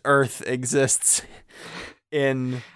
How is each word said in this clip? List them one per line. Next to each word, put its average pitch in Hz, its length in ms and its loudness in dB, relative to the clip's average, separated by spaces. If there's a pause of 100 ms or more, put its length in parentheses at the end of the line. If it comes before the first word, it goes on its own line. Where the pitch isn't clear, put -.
Earth 139 420 2
exists 127 720 0 (460)
<laughs> - 440 -16
in 131 500 0 (140)